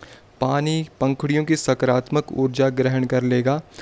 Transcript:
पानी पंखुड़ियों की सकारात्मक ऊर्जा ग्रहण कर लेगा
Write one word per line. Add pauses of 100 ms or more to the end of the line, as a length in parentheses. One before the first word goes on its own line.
(420)
पानी (160)
पंखुड़ियों
की
सकारात्मक
ऊर्जा
ग्रहण
कर
लेगा (200)